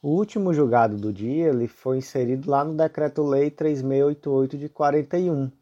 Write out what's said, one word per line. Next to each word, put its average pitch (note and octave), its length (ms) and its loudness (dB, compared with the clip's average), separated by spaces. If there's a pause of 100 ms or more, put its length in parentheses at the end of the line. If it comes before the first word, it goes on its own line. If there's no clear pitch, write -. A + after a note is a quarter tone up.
O C#3+ 80 -4
último F#3+ 440 0
julgado A#2 440 4
do G#2 140 -4
dia, C3 380 -2
ele A#2+ 180 0
foi C3 300 -4
inserido C3 520 -4
lá C#3 140 2
no D#3+ 100 -4
Decreto-Lei D3 760 0
três D3+ 300 -2
meia C3+ 240 2
oito D3 260 -2
oito C3+ 260 0
de D3 120 -10
quarenta D3 480 0
e F3+ 120 0
um C3+ 220 -2 (100)